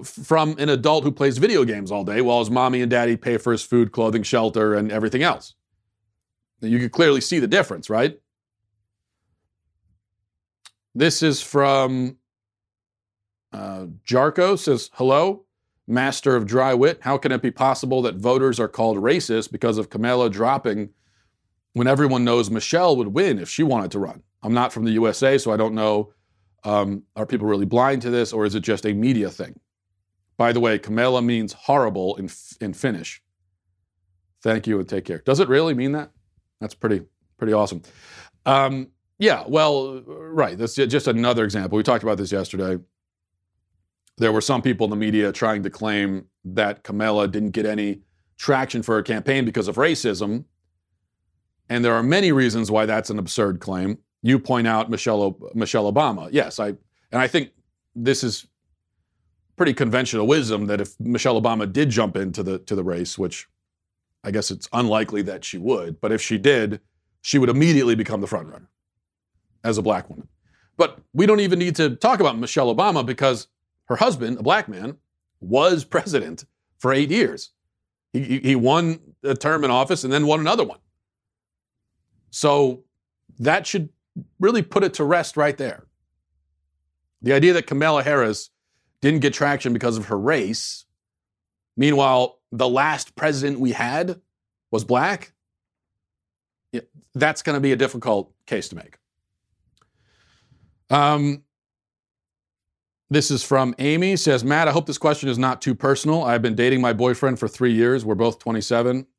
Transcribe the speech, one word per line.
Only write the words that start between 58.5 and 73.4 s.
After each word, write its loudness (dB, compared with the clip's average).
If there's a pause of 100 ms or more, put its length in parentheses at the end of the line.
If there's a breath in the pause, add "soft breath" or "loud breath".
pretty 2
conventional 0
wisdom 2
that -2
if -10
Michelle 0
Obama -2
did 2
jump 0
into -6
the, -4
to -8
the -4
race, -6
which -6 (760)
I -8
guess -4
it's -14
unlikely 0
that -10
she -12
would, -4
but -2
if -2
she -4
did, 2 (400)
she 0
would 4
immediately 4
become -4
the -8
front -8
runner -20 (920)
as -2
a -2
black -2
woman. -18 (500)
But 0 (140)
we 4
don't 6
even 2
need -2
to 0
talk 2
about 2
Michelle 0
Obama 0
because -2 (380)